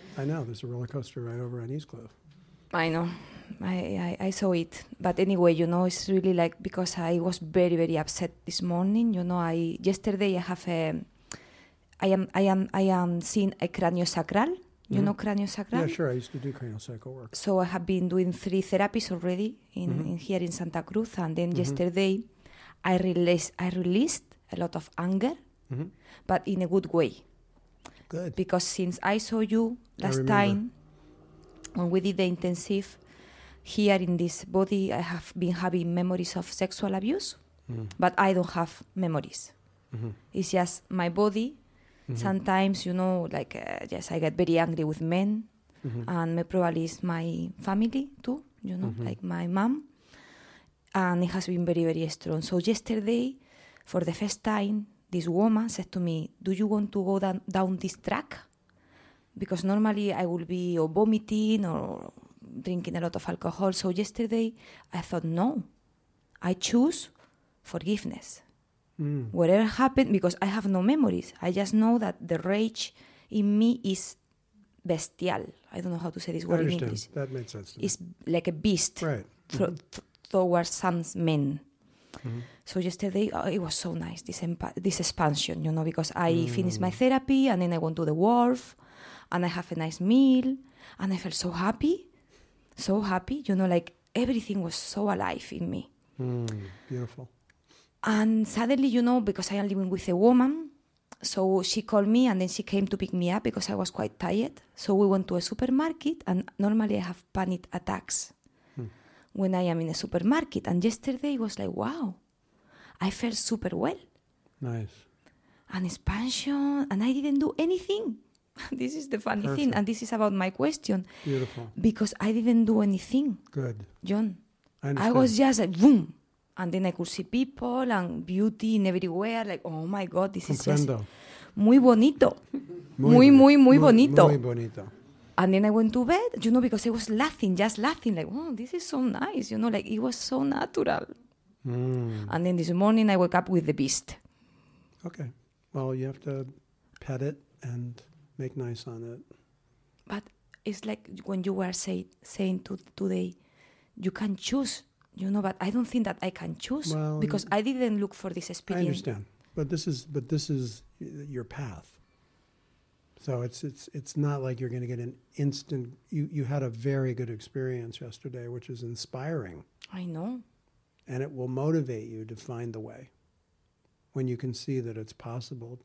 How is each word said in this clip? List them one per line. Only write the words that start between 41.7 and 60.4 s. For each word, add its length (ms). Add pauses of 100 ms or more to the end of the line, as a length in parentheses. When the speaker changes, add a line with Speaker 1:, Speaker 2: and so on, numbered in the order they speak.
Speaker 1:
Mm-hmm. 160
Speaker 2:
Sometimes, 640
you 80
know, 400
like, 240
uh, 340
yes, 220
I 80
get 160
very 220
angry 260
with 160
men, 440 (360)
Speaker 1:
Mm-hmm. 280
Speaker 2:
and 280
my, 80
probably 400
it's 180
my 460 (120)
family 500 (120)
too, 220 (180)
you 140
know, 160
Speaker 1:
Mm-hmm. 120
Speaker 2:
like 180
my 240
mom. 380 (1120)
And 300
it 80
has 140
been 180
very, 200
very 240
strong. 340
So 160
yesterday, 800 (480)
for 200
the 80
first 320
time, 420 (240)
this 160
woman 420
said 240
to 80
me, 300 (120)
"Do 100
you 160
want 240
to 120
go 140
down, 300
down 300
this 180
track?" 420 (1000)
Because 280
normally 480
I 140
will 180